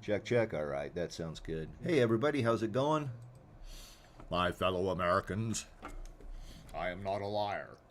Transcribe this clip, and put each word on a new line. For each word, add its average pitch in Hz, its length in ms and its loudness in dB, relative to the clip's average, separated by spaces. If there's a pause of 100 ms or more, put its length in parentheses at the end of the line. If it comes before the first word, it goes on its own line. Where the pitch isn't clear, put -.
Check, 101 220 0
check. 113 300 2
All 76 120 0
right, 71 300 -2
that 85 160 -2
sounds 80 280 -6
good. 80 300 -6 (140)
Hey, 165 160 4
everybody, 123 440 4
how's 113 200 4
it 107 80 0
going? 143 380 2 (1200)
My 87 220 2
fellow 92 380 2
Americans, 92 760 2 (1080)
I 82 140 -2
am 90 140 -4
not 101 180 0
a 101 60 -2
liar. 101 500 -2 (140)